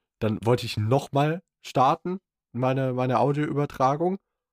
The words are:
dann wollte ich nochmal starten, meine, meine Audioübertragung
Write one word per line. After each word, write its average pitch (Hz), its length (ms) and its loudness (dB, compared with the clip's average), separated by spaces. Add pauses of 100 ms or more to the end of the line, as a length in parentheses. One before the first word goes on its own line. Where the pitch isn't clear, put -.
(200)
dann 107 240 0
wollte 120 220 2
ich - 100 -8
nochmal 139 680 0 (200)
starten, 160 580 0 (320)
meine, 131 400 0
meine 127 280 0
Audioübertragung 147 1000 0 (340)